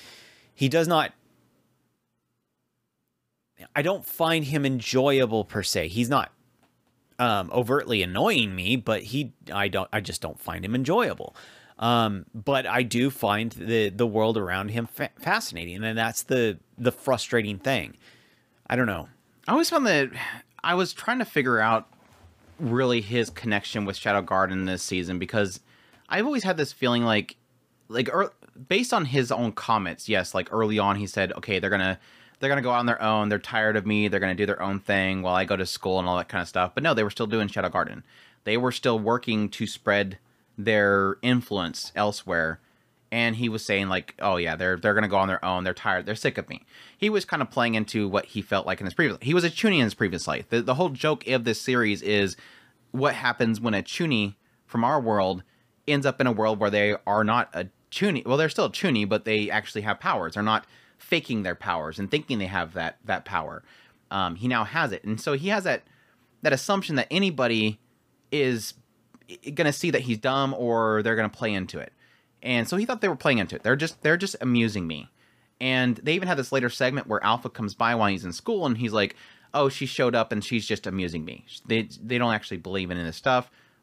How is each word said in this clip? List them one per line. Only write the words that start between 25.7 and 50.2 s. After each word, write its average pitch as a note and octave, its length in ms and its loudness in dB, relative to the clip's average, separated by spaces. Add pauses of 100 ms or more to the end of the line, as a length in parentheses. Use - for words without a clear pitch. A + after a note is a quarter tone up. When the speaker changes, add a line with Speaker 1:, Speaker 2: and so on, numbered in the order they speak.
Speaker 2:
I've G3+ 160 0
always C4+ 180 -2
had F#3 140 0
this D3 160 -2
feeling A#2+ 300 2
like, G#2+ 320 2 (540)
like, A#2+ 200 -2
ear-, F#3 220 0 (360)
based A#3 260 0
on F#3 120 2
his B2+ 260 2
own A2+ 200 0
comments, G2+ 580 -2
yes, F#2+ 240 0
like, F#2 180 -2
early G#2+ 280 2
on G2+ 160 2
he G2+ 100 -4
said, F#2 280 -2
"Okay, G2 260 -2
they're G2 100 -2
gonna, F#2+ 300 0 (400)
they're C3+ 100 0
gonna C#3 140 2
go B2 80 2
on A#2+ 160 2
their A#2 160 2
own, G#2+ 260 2
they're G#2 80 2
tired A2 400 0
of F#2+ 80 0
me, G#2+ 220 2
they're G2 120 0
gonna F#2+ 140 0
do G2 140 0
their G2+ 160 -2
own G2 160 -4
thing F#2+ 420 0
while F#2 140 0
I F#2 100 2
go G2 100 0
to F#2 120 -2
school," F#2 320 -2
and F2+ 100 0
all F2+ 80 2
that F2 100 -4
kind F2+ 140 -4
of F2 60 -6
stuff. F2+ 260 0
But - 80 -4
no, D3+ 140 2
they A2 80 2
were G2+ 80 -2
still A#2 160 -4
doing G#2+ 220 0
Shadow F#2 200 -2
Garden. E2 340 -2 (420)
They G#2+ 120 0
were B2 140 0
still A#2+ 260 0
working A2 520 0
to - 180 -4
spread G2+ 500 0 (420)
their G2+ 640 4
influence A#2 720 -2
elsewhere. E2+ 640 0 (520)
And A#2 260 0
he A#2+ 100 0
was A2 160 -4
saying, G2 260 0
like, F#2 300 -4
"Oh F#2+ 180 2
yeah, E2 200 -2
they're, F#2 180 0
they're G2+ 200 2
gonna G#2+ 120 2
go G2 100 0
on F#2+ 120 4
their F#2 160 -2
own, F#2 180 -2
they're F#2 100 -2
tired, F#2 320 -4
they're G#2 100 -4
sick - 220 -4
of - 120 -8
me." - 160 -14 (320)
He G#3 120 0
was G#3 160 0
kind D#3 160 -2
of B2 100 -4
playing A#2 240 2
into G#2+ 320 -2
what F#2+ 180 0
he - 160 -8
felt G2 240 -2
like F#2+ 160 -2
in G2+ 40 -6
his F2+ 100 -6
previous, C3 260 0
he C#3 120 0
was F3 120 4
a E3 60 0
Chunin G3 260 2
in C3 80 4
his G2+ 80 0
previous F2+ 340 -2